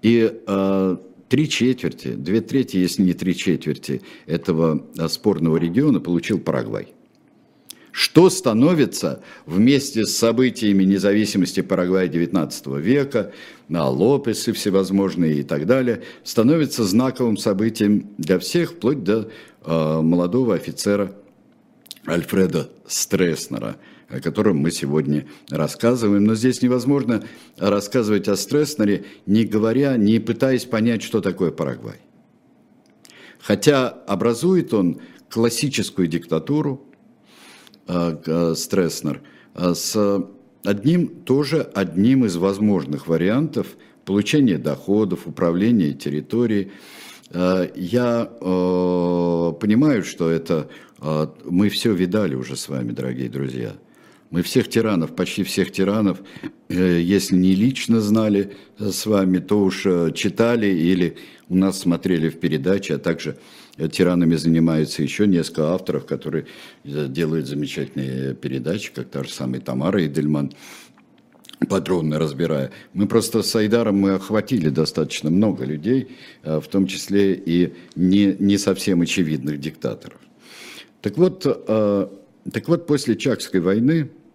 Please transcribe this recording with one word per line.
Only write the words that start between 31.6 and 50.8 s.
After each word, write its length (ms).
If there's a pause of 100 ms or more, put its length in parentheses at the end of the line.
Хотя 500
образует 840
он 260 (280)
классическую 800
диктатуру, 760 (1080)
э, 360
э, 300
Стресснер, 680 (340)
э, 180
с 480 (440)
одним, 420
тоже 540 (120)
одним 520
из 100
возможных 720
вариантов 600 (360)
получения 540
доходов, 680
управления 680
территорией. 800 (600)
Э, 460
я, 520
э, 1300
понимаю, 420
что 260
это, 400 (320)